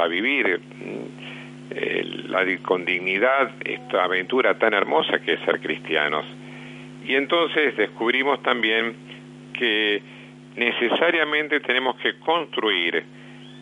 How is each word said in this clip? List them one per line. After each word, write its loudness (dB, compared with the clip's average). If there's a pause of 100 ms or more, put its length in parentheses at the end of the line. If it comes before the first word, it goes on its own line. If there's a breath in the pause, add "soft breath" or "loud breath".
a 4
vivir, 2 (1080 loud breath)
eh, -4
la, 2 (160)
con 0
dignidad 2 (140)
esta 0
aventura 2
tan 4
hermosa 2
que 0
es 0
ser 2
cristianos. 0 (800 loud breath)
Y 0
entonces 2
descubrimos 2
también 2 (580 loud breath)
que 2 (540 loud breath)
necesariamente 2
tenemos 0
que -2
construir, 0 (580 loud breath)